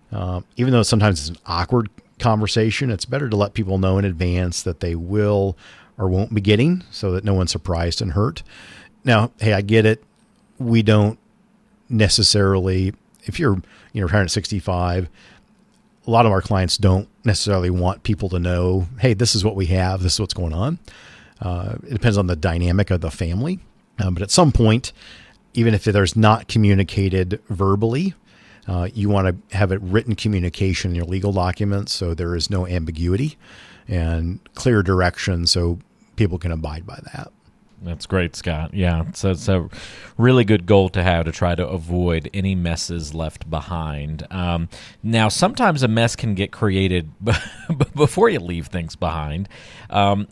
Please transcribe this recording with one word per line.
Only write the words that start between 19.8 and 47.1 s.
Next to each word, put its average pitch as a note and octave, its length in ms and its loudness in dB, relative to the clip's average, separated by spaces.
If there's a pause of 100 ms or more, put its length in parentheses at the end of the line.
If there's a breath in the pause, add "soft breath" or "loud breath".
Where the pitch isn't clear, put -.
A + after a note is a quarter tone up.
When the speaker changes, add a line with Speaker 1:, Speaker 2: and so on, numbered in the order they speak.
Speaker 1:
this F#2 120 0
is - 60 -4
what's F#2+ 140 -6
going E2+ 180 -4
on." B2 260 -4 (640 loud breath)
Uh, F#2 440 -6
it - 80 -12
depends A2 240 0
on G2 100 2
the F2 100 0
dynamic F2 540 0
of F2+ 100 2
the F2+ 100 -4
family. A2 500 -4 (380)
Um, F#2 160 -2
but F2 80 -4
at G2+ 80 -6
some D#3+ 220 6
point, A2+ 400 2 (640 loud breath)
even A2+ 200 4
if G2+ 100 -2
there's G2+ 320 2
not A2 320 4
communicated G2 1000 2
verbally, A2 640 0 (520 loud breath)
uh, F2+ 260 -2
you G2+ 160 -2
wanna F#2+ 260 2 (180)
have G2 200 0
a F#2+ 60 0
written G2+ 360 0
communication F#2 800 -2
in - 20 -2
your E2+ 120 -2
legal F#2+ 260 -2
documents G2 600 -2
so E2+ 220 -4
there E2+ 220 -4
is E2 140 -4
no F#2 160 -2
ambiguity F2 720 -2 (520 loud breath)
and E2 520 -2 (140)
clear A2+ 280 2
direction F2+ 640 0
so F2 320 0 (380)
people F2+ 220 0
can F2 140 -4
abide D#2+ 320 -8
by - 140 -16 (140)
that. - 180 -14 (500)
Speaker 2:
That's E2+ 260 -10
great, F2+ 280 0
Scott. D#2+ 400 -6
Yeah, F2 380 2
so - 180 -2
it's F2 180 -2
a F2 200 0 (480 loud breath)
really B2 280 6
good G2 220 2
goal G2 220 6
to F2+ 140 -2
have, E2+ 240 2
to D#2+ 60 -2
try F2 220 0
to F2 100 -2
avoid F2 680 -2
any F#2+ 220 -2
messes E2+ 580 -4
left D#2+ 340 -8
behind. D#2 840 -6
Um, F2 360 -2 (360 loud breath)
now, A2 240 2
sometimes G#3+ 560 2
a A2+ 40 2
mess A2+ 280 0
can G#2+ 180 -4
get F#2+ 160 -2
created F#2 640 0